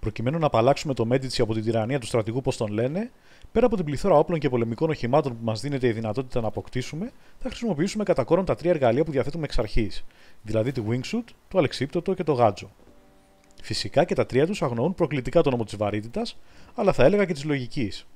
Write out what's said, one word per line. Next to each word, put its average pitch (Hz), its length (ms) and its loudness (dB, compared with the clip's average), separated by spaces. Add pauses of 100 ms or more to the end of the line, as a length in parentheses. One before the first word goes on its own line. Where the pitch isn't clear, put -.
Προκειμένου 127 360 -2
να 156 60 0
απαλλάξουμε 135 480 4
το 113 180 0
Medici 131 300 0
από 110 120 2
την 110 100 -2
τυραννία 113 360 0
του 113 60 -12
στρατηγού, 113 360 -2
πώς 131 160 -2
τον 107 140 -4
λένε, 143 400 -2 (400)
πέρα 226 140 4
από 233 100 2
την 180 100 -2
πληθώρα 147 300 2
όπλων 160 240 4
και 143 100 2
πολεμικών 117 400 0
οχημάτων 139 420 0
που 113 120 -10
μας 107 180 -2
δίνεται 131 260 0
η 117 40 4
δυνατότητα 113 500 -2
να 110 60 -2
αποκτήσουμε, 147 640 -6 (280)
θα 262 100 -4
χρησιμοποιήσουμε 202 540 -2
κατά 175 200 2
κόρον 175 220 2
τα 147 100 0
τρία 170 160 0
εργαλεία 135 320 4
που 156 80 -4
διαθέτουμε 139 320 -2
εξ - 160 0
αρχής, 110 460 0 (360)
δηλαδή 110 300 0
τη 127 180 -4
Wingsuit, 131 340 -2 (240)
το - 100 -2
αλεξίπτωτο 170 560 -2
και 185 100 -6
το 156 100 0
γάντζο. 117 380 2 (880)
Φυσικά 110 420 0
και 180 120 -2
τα 113 100 0
τρία 131 220 2
τους 202 140 -4
αγνοούν 131 340 -2
προκλητικά 143 460 0
τον 143 100 4
νόμο 117 120 0
της 104 120 -10
βαρύτητας, 107 600 -4 (380)
αλλά 202 180 2
θα - 100 6
έλεγα 202 220 6
και 175 80 -4
της 139 100 -8
λογικής. 135 600 -4 (100)